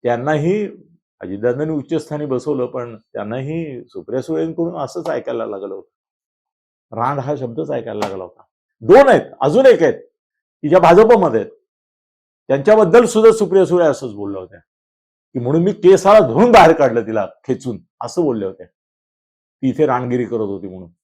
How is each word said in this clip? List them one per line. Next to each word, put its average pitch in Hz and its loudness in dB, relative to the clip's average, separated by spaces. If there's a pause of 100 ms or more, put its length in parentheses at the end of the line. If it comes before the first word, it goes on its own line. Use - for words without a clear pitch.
त्यांनाही 151 -4 (540)
अजितदादांनी 123 -6
उच्चस्थानी 151 -8
बसवलं, 131 -6
पण 120 -14
त्यांनाही 131 -12
सुप्रिया 107 -10
सुळेंकडून 165 -8
असंच 160 -10
ऐकायला 120 -8
लागलं 98 -12
होतं, 95 -18 (1120)
रांड 139 -4
हा 139 -8
शब्दच 131 -10
ऐकायला 107 -8
लागला 95 -12
होता. - -20 (400)
दोन 254 6
आहेत, 156 4 (200)
अजून 196 2
एक 190 6
आहेत 135 2 (680)
की 151 -6
ज्या 180 4
भाजपमध्ये 175 6
आहेत, 98 -8 (960)
त्यांच्याबद्दल 208 4
सुद्धा 220 4
सुप्रिया 190 2
सुळे 170 0
असंच 131 -2
बोलल्या 101 -10
होत्या 92 -20 (760)
की 131 -6
म्हणून 143 -2
मी 202 0
केसाला 190 4
धरून 196 2
बाहेर 170 8
काढलं 123 0
तिला 107 -4 (200)
खेचून, 127 -6 (240)
असं 123 -6
बोलल्या 113 -4
होत्या, 92 -14 (960)
ती 135 0
इथे 151 0
रानगिरी 123 -4
करत 110 -8
होती 101 -8
म्हणून. 92 -18 (140)